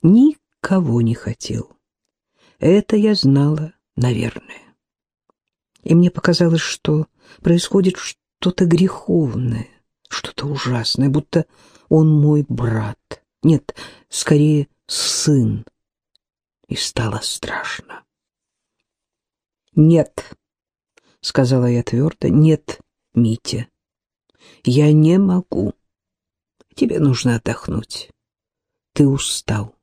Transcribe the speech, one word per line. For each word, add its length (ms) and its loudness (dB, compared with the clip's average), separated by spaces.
Никого 1000 2
не 140 0
хотел. 560 -10
Это 360 2
я 200 2
знала, 580 0
наверное. 640 -6
И 120 0
мне 160 4
показалось, 500 0
что 460 -4
происходит 560 0
что-то 680 -4
греховное, 1000 0
что-то 360 -12
ужасное, 640 -2
будто 360 -2
он 200 4
мой 380 2
брат. 760 -6
Нет, 340 0
скорее, 600 0
сын. 800 -2
И 80 -8
стало 460 -6
страшно. 840 -12
«Нет», — 640 2
сказала 440 0
я 180 0
твердо, — 460 -2
«нет, 500 2
Митя, 540 -2
я 300 4
не 240 4
могу. 560 -2
Тебе 240 -2
нужно 360 0
отдохнуть. 760 -8
Ты 140 4
устал». 760 -4